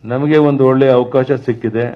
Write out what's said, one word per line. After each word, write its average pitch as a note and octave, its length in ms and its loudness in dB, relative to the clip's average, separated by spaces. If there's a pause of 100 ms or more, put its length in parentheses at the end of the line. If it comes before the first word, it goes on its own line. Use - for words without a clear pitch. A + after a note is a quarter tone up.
ನಮಗೆ C#3+ 340 0 (100)
ಒಂದು C3+ 220 0
ಒಳ್ಳೆಯ C3 280 4
ಅವಕಾಶ B2+ 300 -2 (180)
ಸಿಕ್ಕಿದೆ. A2+ 480 -4